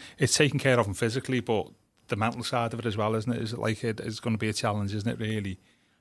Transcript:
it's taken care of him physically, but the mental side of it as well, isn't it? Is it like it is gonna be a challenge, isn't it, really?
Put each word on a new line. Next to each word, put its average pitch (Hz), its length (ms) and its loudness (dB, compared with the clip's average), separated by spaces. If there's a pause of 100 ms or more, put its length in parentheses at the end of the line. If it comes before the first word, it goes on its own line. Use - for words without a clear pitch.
(200)
it's 156 180 4
taken 147 220 4
care 127 200 6
of 110 60 4
him 98 80 -2
physically, 123 460 0
but 110 280 0 (400)
the 117 80 -2
mental 113 280 0
side 117 300 0
of 113 60 -4
it 113 60 -6
as 107 100 0
well, 107 200 2
isn't 113 180 -2
it? 123 80 -2
Is 110 120 -4
it 120 60 -6
like 110 240 -2
it 113 160 -2
is 110 200 -6
gonna 110 180 0
be 110 120 -2
a 104 40 -2
challenge, 104 400 0
isn't 107 160 -2
it, 113 100 -4
really? 107 380 -4 (440)